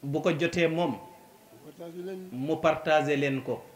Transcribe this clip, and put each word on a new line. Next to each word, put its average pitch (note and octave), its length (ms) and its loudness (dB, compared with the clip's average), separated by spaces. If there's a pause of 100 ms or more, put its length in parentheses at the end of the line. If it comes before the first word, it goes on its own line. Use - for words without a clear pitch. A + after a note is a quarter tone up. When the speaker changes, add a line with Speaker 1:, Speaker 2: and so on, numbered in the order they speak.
Speaker 1:
Bu C#3+ 180 -2
ko F3 160 2
jotee E3+ 300 2
moom. D#3+ 260 0
Speaker 2:
Mu G2 60 -8 (640)
partagé E3+ 380 -14
leen. F#3+ 160 -10 (120)
Speaker 1:
Mu C#3 260 -2
partagé D#3 600 4
leen C#3 260 0
ko. A#2 200 -4 (120)